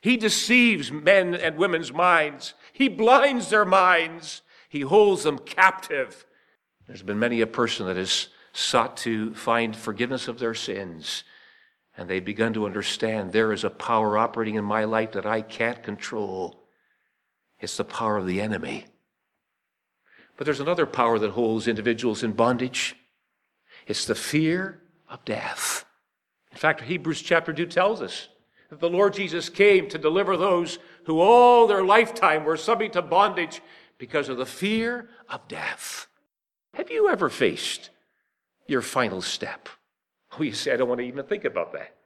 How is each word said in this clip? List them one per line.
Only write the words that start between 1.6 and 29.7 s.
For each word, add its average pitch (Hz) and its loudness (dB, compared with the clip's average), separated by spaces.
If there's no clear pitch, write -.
minds. 160 0
He 262 2
blinds 233 4
their 208 4
minds. 170 2
He 147 -8
holds 196 4
them 143 0
captive. - 0
There's 95 -20
been 101 -4
many 117 0
a 110 2
person 110 -2
that 92 -2
has 92 -2
sought - 0
to 110 -4
find 117 -2
forgiveness 120 -6
of 120 -10
their 113 -2
sins, 92 -8
and 90 -14
they've 92 -4
begun 110 -2
to 107 -2
understand 101 -4
there 110 2
is 101 -6
a 104 0
power 107 0
operating 113 -2
in 107 -4
my 107 -2
life 110 -2
that 98 -6
I 110 -2
can't 117 -6
control. 98 -8
It's - -10
the - -4
power 107 -2
of 92 -4
the 92 -2
enemy. - -6
But 139 -8
there's 143 -2
another 160 0
power 117 2
that 104 -2
holds 113 0
individuals 113 -2
in 110 -4
bondage. 120 -2
It's - -6
the 110 0
fear 170 -2
of - -20
death. - -6
In - -20
fact, 156 0
Hebrews 160 -6
chapter 165 0
two 165 -4
tells 190 0
us - -10
that 151 -12
the 170 0
Lord 190 2
Jesus 170 -6
came 190 4